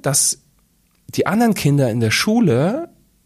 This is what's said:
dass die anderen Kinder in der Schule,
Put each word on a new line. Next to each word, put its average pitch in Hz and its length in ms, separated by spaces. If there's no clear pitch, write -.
dass - 380
die - 180
anderen 220 280
Kinder 139 360
in 113 100
der 110 120
Schule, 214 800